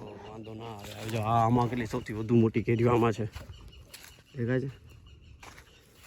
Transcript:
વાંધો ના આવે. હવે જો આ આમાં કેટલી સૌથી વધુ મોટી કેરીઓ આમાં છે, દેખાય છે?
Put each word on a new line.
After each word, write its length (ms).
વાંધો 240
ના 120
આવે. 280
હવે 180
જો 100
આ 240
આમાં 240
કેટલી 160
સૌથી 280
વધુ 220
મોટી 280
કેરીઓ 260
આમાં 240
છે, 120
દેખાય 240
છે? 100